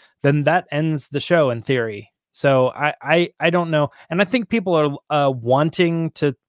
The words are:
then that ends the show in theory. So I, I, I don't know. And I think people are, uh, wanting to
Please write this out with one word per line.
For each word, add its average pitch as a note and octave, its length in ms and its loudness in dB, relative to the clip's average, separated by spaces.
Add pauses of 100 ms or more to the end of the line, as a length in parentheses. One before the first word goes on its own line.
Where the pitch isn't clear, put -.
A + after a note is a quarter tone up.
(220)
then C#3+ 220 2
that E3 280 0
ends D3+ 360 -4
the C#3+ 120 -6
show D#3 300 2
in A#2 120 -6
theory. A2+ 480 -4 (220)
So C3 380 2
I, D3 300 -4
I, E3 280 2 (100)
I E3 120 0
don't E3+ 200 -2
know. D3 200 0 (200)
And E3+ 100 -2
I G3+ 40 4
think G#3 240 -2
people F#3+ 260 -2
are, D3+ 160 2 (200)
uh, C#3+ 200 2
wanting D#3 840 0
to D3 220 -2 (140)